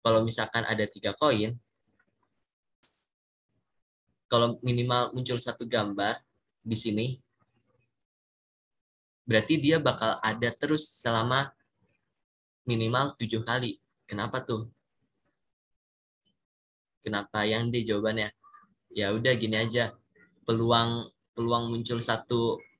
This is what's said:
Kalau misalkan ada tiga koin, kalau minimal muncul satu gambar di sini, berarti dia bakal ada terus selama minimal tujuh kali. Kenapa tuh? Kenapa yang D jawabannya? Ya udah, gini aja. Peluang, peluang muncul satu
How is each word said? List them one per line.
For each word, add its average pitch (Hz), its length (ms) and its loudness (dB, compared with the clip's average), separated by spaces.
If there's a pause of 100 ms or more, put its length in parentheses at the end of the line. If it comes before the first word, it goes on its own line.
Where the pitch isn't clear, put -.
Kalau 113 240 4
misalkan 113 400 0
ada 107 240 0
tiga - 240 -6
koin, 120 420 2 (2750)
kalau 117 320 2
minimal 123 560 0
muncul 127 240 -4
satu 120 240 -6
gambar 104 560 -2 (400)
di 113 160 -4
sini, 110 320 0 (2250)
berarti 117 320 4
dia 151 240 4
bakal 113 400 0
ada 113 320 0
terus 151 320 -2
selama 123 640 0 (1120)
minimal 120 560 0
tujuh 113 240 -2
kali. 120 320 -2 (320)
Kenapa 107 320 -6
tuh? 113 320 -6 (2250)
Kenapa 104 400 -4
yang 113 240 0
D 120 160 -2
jawabannya? 107 480 -2 (640)
Ya 101 160 0
udah, 120 240 2
gini 110 240 -2
aja. 117 320 0 (560)
Peluang, 117 640 2 (240)
peluang 117 320 -2
muncul 117 320 -4
satu 117 640 0 (160)